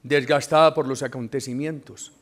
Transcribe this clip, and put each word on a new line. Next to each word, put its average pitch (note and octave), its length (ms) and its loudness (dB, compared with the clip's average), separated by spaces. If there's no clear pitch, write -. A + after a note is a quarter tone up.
desgastada D3 680 4
por D3+ 140 -2
los C3 160 -4
acontecimientos B2+ 1200 -8